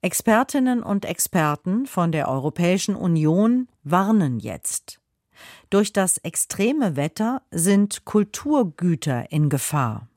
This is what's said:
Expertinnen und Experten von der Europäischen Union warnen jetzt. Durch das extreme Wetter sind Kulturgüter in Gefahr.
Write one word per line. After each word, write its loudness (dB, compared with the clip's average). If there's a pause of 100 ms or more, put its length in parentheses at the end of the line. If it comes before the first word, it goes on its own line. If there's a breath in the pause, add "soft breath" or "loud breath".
Expertinnen 2
und -2
Experten -2
von -2
der -2
Europäischen 0
Union 2 (160)
warnen 2
jetzt. -10 (680 loud breath)
Durch 2
das 0
extreme -2
Wetter -2 (100)
sind 2
Kulturgüter 0
in 2
Gefahr. -2